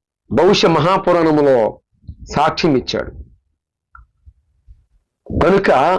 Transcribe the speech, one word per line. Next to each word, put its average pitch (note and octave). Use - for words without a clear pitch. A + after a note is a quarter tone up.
భవిష్య F3+
మహాపురాణములో D#3+
సాక్ష్యం D3+
ఇచ్చాడు. -
కనుక F#3+